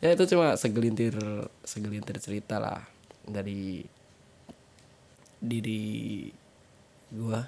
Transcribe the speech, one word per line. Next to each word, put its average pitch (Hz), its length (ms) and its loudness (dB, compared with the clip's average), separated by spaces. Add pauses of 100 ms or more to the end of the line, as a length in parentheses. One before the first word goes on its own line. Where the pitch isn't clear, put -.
Ya, 170 100 8
itu 185 160 6
cuma 165 300 6
segelintir, 113 560 2 (500)
segelintir 104 560 -6
cerita 104 400 -4
lah 107 240 -4 (400)
dari 98 560 -6 (1600)
diri 110 880 -4 (800)
gue. 113 380 -2